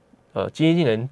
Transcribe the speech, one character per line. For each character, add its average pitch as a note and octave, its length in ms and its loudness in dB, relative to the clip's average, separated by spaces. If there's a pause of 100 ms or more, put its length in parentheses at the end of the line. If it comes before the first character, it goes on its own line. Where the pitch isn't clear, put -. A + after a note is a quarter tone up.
(340)
呃， G2 160 -4
基 - 160 -2
金 E3 120 4
经 E3+ 80 2
理 B2+ 40 2
人 A2+ 220 -2